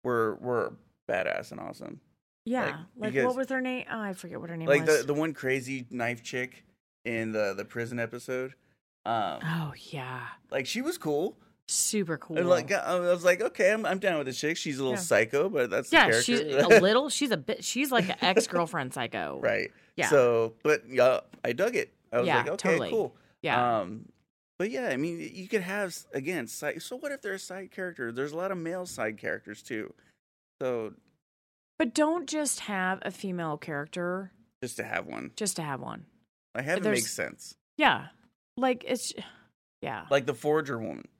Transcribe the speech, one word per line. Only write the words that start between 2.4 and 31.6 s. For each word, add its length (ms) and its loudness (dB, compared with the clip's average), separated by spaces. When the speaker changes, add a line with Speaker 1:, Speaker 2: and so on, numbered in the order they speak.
Speaker 2:
Yeah, 200 -2
Speaker 1:
Like, 80 -4
Speaker 2:
like, 160 -4
Speaker 1:
because 140 4
Speaker 2:
what 80 2
was 140 -4
her 120 -2
name? 300 -4
Oh, 80 -6
I 140 -6
forget 260 -12
what 100 -12
her 80 -8
name 120 -4
Speaker 1:
like, 180 6
Speaker 2:
was. 140 6
Speaker 1:
the, 60 -4
the 60 0
one 200 0
crazy 580 -4
knife 320 -4
chick 400 -8
in 280 -2
the, 220 0
the 100 -6
prison 340 -6
episode. 540 -6
Um, 380 0
Speaker 2:
Oh, 300 -4
yeah. 300 -10
Speaker 1:
like, 140 -2
she 160 -4
was 160 -4
cool. 400 -2
Speaker 2:
Super 500 0
cool. 220 -4
Speaker 1:
And, 100 2
like, 220 4
I, 60 2
I 220 0
was 240 2
like, 180 6
"Okay, 300 4
I'm, 140 0
I'm 140 0
down 180 2
with 80 0
this 140 -4
chick. 180 0
She's 220 -4
a 20 -2
little 160 2
Speaker 2:
Yeah. 60 -2
Speaker 1:
psycho, 460 4
but 200 0
that's 220 0
the 60 8
Speaker 2:
Yeah, 120 10
Speaker 1:
character." 140 6
Speaker 2:
she's 180 2
Speaker 1:
<laughs> 140 -2
Speaker 2:
a 120 6
little, 280 4
she's 200 -2
a 80 2
bit, 260 -6
she's 280 -2
like 180 4
an 120 -2
ex-girlfriend 720 2
psycho. 480 -4
Speaker 1:
Right. 300 0
Speaker 2:
Yeah. 140 0
Speaker 1:
So, 440 6
but, 260 2
yeah, 300 6
I 80 0
dug 220 0
it. 180 -4
I 60 0
was 100 2
Speaker 2:
Yeah, 100 4
Speaker 1:
like, 100 2
"Okay, 240 -2
Speaker 2:
totally. 180 0
Speaker 1:
cool." 260 -2
Speaker 2:
Yeah. 380 2
Speaker 1:
Um, 240 -10
but 140 -2
yeah, 160 -4
I 100 0
mean, 220 -4
you 160 -14
could 140 0
have 280 -4
s-, 220 -14
again, 360 -4
si-, 320 -6
so 160 -10
what 160 -8
if 100 -10
they're 140 -6
a 40 -12
side 300 -14
character? 420 -6
There's 200 -4
a 60 -8
lot 140 -4
of 60 -4
male 300 -6
side 320 -4
characters 420 -6
too. 320 -8
So 340 -2